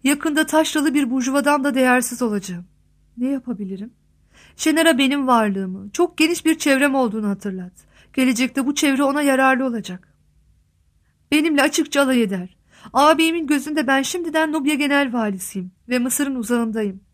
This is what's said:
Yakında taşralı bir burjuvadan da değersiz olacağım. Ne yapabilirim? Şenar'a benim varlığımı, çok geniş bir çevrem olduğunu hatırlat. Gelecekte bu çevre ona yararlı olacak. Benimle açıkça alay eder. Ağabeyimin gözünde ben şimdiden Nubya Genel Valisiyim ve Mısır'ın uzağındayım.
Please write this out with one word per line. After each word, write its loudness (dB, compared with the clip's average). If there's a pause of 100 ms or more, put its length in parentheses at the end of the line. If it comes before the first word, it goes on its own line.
Yakında 0
taşralı 0
bir 0
burjuvadan 0
da 0
değersiz 0
olacağım. -6 (520)
Ne -4
yapabilirim? -8 (640)
Şenar'a 2
benim 2
varlığımı, 0
çok -2
geniş 0
bir 2
çevrem 2
olduğunu -2
hatırlat. -8 (400)
Gelecekte 0
bu 0
çevre 2
ona 0
yararlı 2
olacak. -8 (1160)
Benimle 2
açıkça 0
alay 2
eder. -4 (360)
Ağabeyimin 4
gözünde -2
ben 2
şimdiden -2
Nubya 0
Genel 0
Valisiyim -6 (160)
ve 0
Mısır'ın -2
uzağındayım. -4 (140)